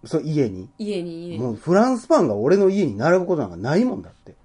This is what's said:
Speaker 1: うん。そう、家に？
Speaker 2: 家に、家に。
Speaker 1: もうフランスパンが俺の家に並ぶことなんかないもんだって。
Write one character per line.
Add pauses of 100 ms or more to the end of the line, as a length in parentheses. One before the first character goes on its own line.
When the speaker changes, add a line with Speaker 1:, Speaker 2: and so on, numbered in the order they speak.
Speaker 1:
う
ん。
そ
う、
家
に？
Speaker 2:
家
に、
家
に。
Speaker 1:
も
う
フ
ラ
ン
ス
パ
ン
が
俺
の
家
に
並
ぶ
こ
と
な
ん
か
な
い
も
ん
だ
っ
て。 (100)